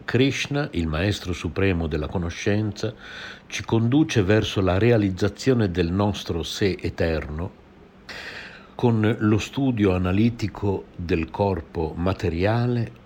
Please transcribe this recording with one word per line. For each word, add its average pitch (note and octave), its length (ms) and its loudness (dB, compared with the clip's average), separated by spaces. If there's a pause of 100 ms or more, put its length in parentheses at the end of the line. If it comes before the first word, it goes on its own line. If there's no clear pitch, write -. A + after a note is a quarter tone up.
Krishna, C#3 680 0
il E2 160 -2
maestro E2+ 460 -2
supremo F2 540 0
della D2+ 200 -2
conoscenza, G2+ 840 -2 (540)
ci - 160 -8
conduce A#2+ 600 4
verso G#2 360 2
la F#2 180 2
realizzazione G#2 960 2
del E2+ 200 0
nostro G2 520 -2
sé F#2 360 -2
eterno D#2+ 840 -4 (1120)
con A2+ 440 4
lo G#2+ 180 4
studio A2+ 560 0
analitico G2 920 0 (100)
del E2 340 -2
corpo E2 680 -2
materiale G2 960 0 (140)